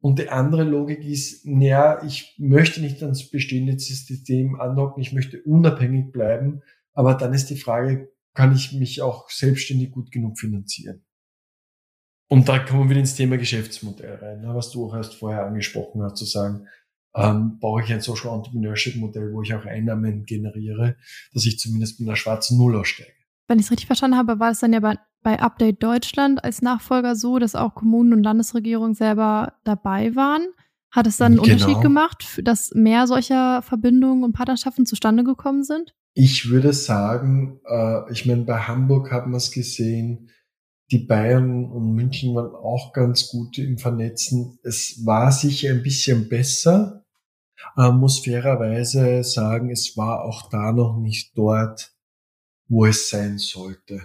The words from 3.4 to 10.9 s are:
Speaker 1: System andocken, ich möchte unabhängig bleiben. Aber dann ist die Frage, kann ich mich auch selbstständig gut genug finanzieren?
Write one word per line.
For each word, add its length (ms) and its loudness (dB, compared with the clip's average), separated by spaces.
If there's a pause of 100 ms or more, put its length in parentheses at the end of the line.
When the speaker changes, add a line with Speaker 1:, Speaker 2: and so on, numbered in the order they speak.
Speaker 1:
System 800 -4
andocken, 440 -4
ich 100 -8
möchte 300 -6
unabhängig 720 2
bleiben. 500 -2 (320)
Aber 180 4
dann 220 -2
ist 160 -2
die 80 -8
Frage, 520 -4 (220)
kann 220 6
ich 180 -2
mich 300 -4
auch 260 -6
selbstständig 640 -2
gut 200 -12
genug 280 -6
finanzieren? 680 -10 (1300)